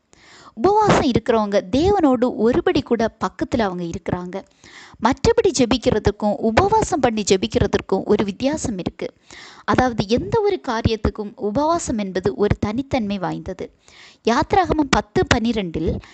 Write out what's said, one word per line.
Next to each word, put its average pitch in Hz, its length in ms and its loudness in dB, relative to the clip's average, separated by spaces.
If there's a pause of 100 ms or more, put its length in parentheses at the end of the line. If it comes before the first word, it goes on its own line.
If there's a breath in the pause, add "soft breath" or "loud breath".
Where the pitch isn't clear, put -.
(540 loud breath)
உபவாசம் 381 560 4
இருக்கிறவங்க 214 520 0 (100)
தேவனோடு 277 640 4
ஒருபடி 277 440 2
கூட 226 380 -2
பக்கத்துல 247 400 -4
அவங்க 180 240 -2
இருக்கிறாங்க. 180 580 -8 (600 loud breath)
மற்றபடி 415 560 2
ஜெபிக்கிறதுக்கும் 214 800 0
உபவாசம் 381 640 0
பண்ணி 226 220 0
ஜெபிக்கிறதுக்கும் 196 800 0
ஒரு 208 200 2
வித்தியாசம் 247 540 -4
இருக்கு. - 360 -8 (500 loud breath)
அதாவது 226 440 0
எந்த 359 320 0
ஒரு 403 280 0
காரியத்துக்கும் 220 680 -2
உபவாசம் 285 640 -2
என்பது 190 360 -2
ஒரு 208 240 2
தனித்தன்மை 214 600 -4
வாய்ந்தது. 165 560 -8 (540 loud breath)
யாத்ராகமம் 311 600 2
பத்து 247 440 0
பன்னிரெண்டில் 196 600 -2 (180 loud breath)